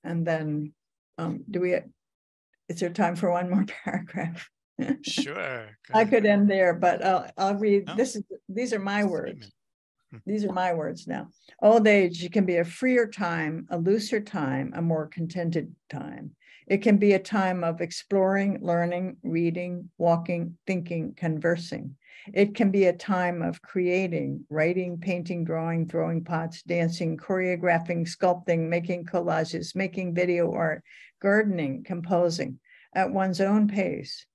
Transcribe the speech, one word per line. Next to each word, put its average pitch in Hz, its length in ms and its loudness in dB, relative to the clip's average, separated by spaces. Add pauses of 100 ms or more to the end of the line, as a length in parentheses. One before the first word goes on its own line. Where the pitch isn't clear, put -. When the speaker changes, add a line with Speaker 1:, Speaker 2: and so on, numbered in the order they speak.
Speaker 1:
And 170 220 -2
then, 151 480 -2 (460)
um, 170 300 -6
do 196 120 -2
we, 180 120 2 (960)
is 170 100 -8
there 175 100 -2
time 175 260 0
for 175 140 0
one 175 220 0
more 196 140 2 (100)
<laughs> - 80 -18
paragraph? - 640 -6 (540)
Speaker 2:
Sure, - 320 -6
go 127 580 -8
Speaker 1:
I 220 80 6
Speaker 2:
ahead. 214 80 2
Speaker 1:
could 220 160 4
end 202 240 6
there, 185 240 4
but 175 320 2
I'll, 185 320 2
I'll 196 180 0
read, 202 300 2
Speaker 2:
No. 196 100 -8
Speaker 1:
this 254 200 0
is, 202 80 -8 (260)
these 220 240 -4
are 208 60 -2
my 202 240 -2
words. 180 340 -4
Speaker 2:
Statement. 107 160 -20 (560)
Hmm. 117 160 -20
Speaker 1:
These 208 200 -2
are 180 80 -4
my 180 200 0
words 165 320 -6
now. - 220 -8 (340)
"Old 214 260 8
age 180 440 4
can 202 140 2
be 180 120 2
a 170 80 2
freer 247 420 2
time, 165 640 -4
a 175 80 -4
looser 208 420 2
time, 139 560 -4
a 165 60 -4
more 160 240 0
contented 170 680 -4 (140)
time. - 460 -10 (320)
It 202 140 2
can 208 160 6
be 202 160 6
a 190 60 4
time 185 440 0
of 165 160 -2
exploring, 196 840 0
learning, 175 600 -2
reading, 170 800 -2
walking, 170 680 0
thinking, 170 480 -4
conversing. 165 840 -2 (380)
It 202 220 2
can 196 160 4
be 196 140 4
a 175 80 6
time 180 500 -2
of 170 180 -4
creating, 180 880 -2
writing, 175 500 0
painting, 175 440 -4
drawing, 165 440 -2
throwing 165 360 -2
pots, 165 400 -6
dancing, 170 540 -2
choreographing, 170 920 0
sculpting, 175 600 0
making 175 380 -2
collages, 165 720 -2
making 185 400 -4
video 175 380 2
art, 160 300 -2 (380)
gardening, 190 640 2
composing, 170 760 -2 (340)
at 190 180 0
one's 190 300 0
own 202 260 4
pace 185 680 -4